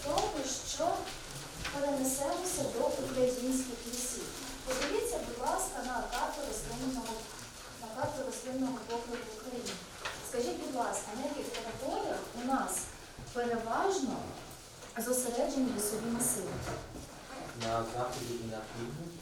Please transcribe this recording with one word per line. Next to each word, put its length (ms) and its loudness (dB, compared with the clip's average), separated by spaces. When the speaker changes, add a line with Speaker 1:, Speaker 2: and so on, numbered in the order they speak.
Speaker 1:
того, 260 4
що 120 2
перенесемося 880 2
до 100 4
українських 840 4
лісів. 360 -2
Подивіться, 520 2
будь 200 0
ласка, 300 2
на 80 0
карту 340 2
рослинного, 680 -2
на 60 -8
карту 240 0
рослинного 520 0
покриву 500 -2
України. 360 -4
Скажіть, 340 2
будь 120 -2
ласка, 320 2
на 60 -2
яких 320 -2
територіях 680 -2
у 40 0
нас 260 4
переважно 840 4
зосереджені 800 4
лісові 360 2
масиви? 380 2
Speaker 2:
На 220 4
заході 400 0
і 80 -4
на 80 -4
півдні. 360 -4